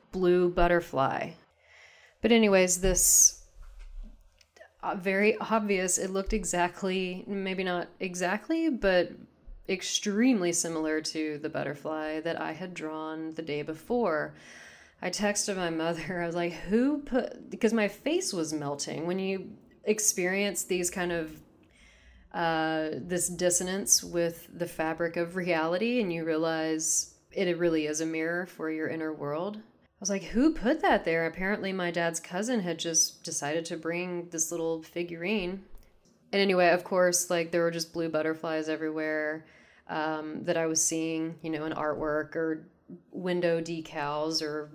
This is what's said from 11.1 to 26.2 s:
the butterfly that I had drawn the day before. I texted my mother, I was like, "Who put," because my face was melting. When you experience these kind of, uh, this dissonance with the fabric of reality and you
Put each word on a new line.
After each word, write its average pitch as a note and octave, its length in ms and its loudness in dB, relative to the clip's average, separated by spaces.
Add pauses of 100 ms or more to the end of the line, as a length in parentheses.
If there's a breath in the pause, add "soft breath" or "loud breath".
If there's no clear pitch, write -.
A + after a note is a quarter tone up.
the D3+ 100 -6
butterfly D3+ 720 -4
that D#3+ 200 -4
I D#3+ 120 -4
had F3+ 220 -10
drawn D#3 600 -6
the E3 80 -8
day D3+ 200 -4
before. D#3 720 -2 (640 loud breath)
I F#3 80 -6
texted G3+ 480 0
my F3 140 0
mother, E3 500 -2
I E3+ 60 -2
was E3+ 80 -4
like, F3 180 0
"Who A#3+ 460 2
put," - 500 -4
because G#3+ 240 2
my G#3+ 160 4
face E4+ 440 -2
was D#3+ 200 -2
melting. D3 540 -4
When F3+ 120 0
you F#3+ 340 -4 (320)
experience G3 800 0
these F3+ 260 0
kind F3 220 -2
of, D#3 280 -6 (920 soft breath)
uh, D#3+ 600 0
this F3 340 -2
dissonance F3+ 760 2
with E3+ 500 -2
the E3 140 -4
fabric E3 500 -2
of F3 200 -2
reality F3+ 640 2
and F#3 120 0
you E3 120 -4